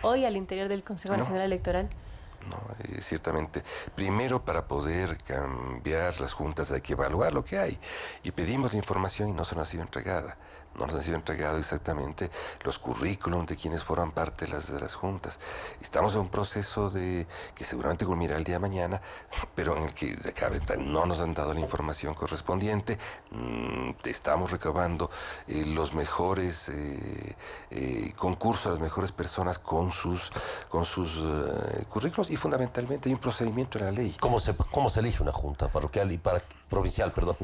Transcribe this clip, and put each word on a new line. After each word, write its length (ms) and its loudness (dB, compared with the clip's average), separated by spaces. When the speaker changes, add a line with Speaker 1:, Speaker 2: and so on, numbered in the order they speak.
Speaker 1:
hoy 220 6
al 120 2
interior 320 -2
del 160 0
Consejo 300 -2
Speaker 2:
No. 40 4
Speaker 1:
Nacional 240 2
Electoral? 480 2
Speaker 2:
No, 80 -6
eh, 160 -6
ciertamente. 640 -2
Primero, 480 2
para 240 0
poder 560 0
cambiar 960 0
las 140 -2
juntas 360 -2
hay 120 0
que 100 -4
evaluar 400 4
lo 120 2
que 140 0
hay. 220 2
Y 80 -4
pedimos 440 2
la 40 2
información 500 2
y 40 0
no 120 0
se 120 -4
nos 100 0
ha 60 -6
sido 100 -4
entregada. 540 -2
No 120 -2
nos 100 -2
han 60 0
sido 120 0
entregados 460 0
exactamente 720 -2
los 160 -2
currículum 680 0
de 80 -4
quienes 300 -2
forman 260 2
parte 360 -2
de 40 -6
las, 220 -4
de 80 -4
las 160 -4
juntas. 420 -4
Estamos 340 4
en 80 4
un 80 -2
proceso 600 0
de, 380 0
que 80 -10
seguramente 420 0
culminará 340 2
el 60 0
día 120 0
de 20 0
mañana, 420 0
pero 220 2
en 80 0
el 100 -4
que 220 -2
de 140 -6
acá 200 0
no 300 2
nos 140 2
han 120 0
dado 220 0
la 60 0
información 540 -2
correspondiente. 840 0
Mm, 600 -4
estamos 480 2
recabando, 640 2
eh, 180 0
los 300 2
mejores, 760 2
eh, 640 -6
eh, 460 -2
concursos, 560 2
las 80 2
mejores 320 0
personas 480 0
con 320 2
sus, 400 0
con 160 2
sus, 340 0
eh, 680 0
currículos 420 0
y 60 0
fundamentalmente 720 0
hay 60 4
un 60 0
procedimiento 580 0
en 60 0
la 80 2
ley. 260 0
Speaker 3:
¿Cómo 220 6
se, 160 2
cómo 340 4
se 80 2
elige 240 4
una 80 4
junta 380 0
parroquial 420 2
y 80 0
para, 240 2
provincial, 440 2
perdón, 320 2